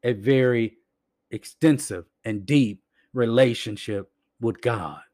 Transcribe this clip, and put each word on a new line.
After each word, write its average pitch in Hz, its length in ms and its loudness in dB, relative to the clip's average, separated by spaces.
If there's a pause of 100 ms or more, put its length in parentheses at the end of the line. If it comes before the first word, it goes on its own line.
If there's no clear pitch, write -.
a 123 100 0
very 120 640 2 (540)
extensive 113 760 -2 (180)
and 104 200 -6
deep 117 380 0 (300)
relationship 113 960 0 (300)
with 117 200 -2
God. 95 400 -4 (140)